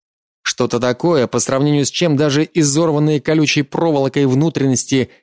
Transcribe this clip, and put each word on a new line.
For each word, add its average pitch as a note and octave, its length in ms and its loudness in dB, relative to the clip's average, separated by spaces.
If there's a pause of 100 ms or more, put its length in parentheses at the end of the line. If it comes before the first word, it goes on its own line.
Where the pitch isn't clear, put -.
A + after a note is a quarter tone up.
(420)
Что-то A#2+ 380 -2
такое, B2+ 460 0
по B2 120 -2
сравнению C#3+ 460 0
с - 60 -4
чем D#3+ 260 0
даже D3 360 0
изорванные D3+ 680 0
колючей D#3 420 0
проволокой C#3 640 0
внутренности C3+ 840 0 (120)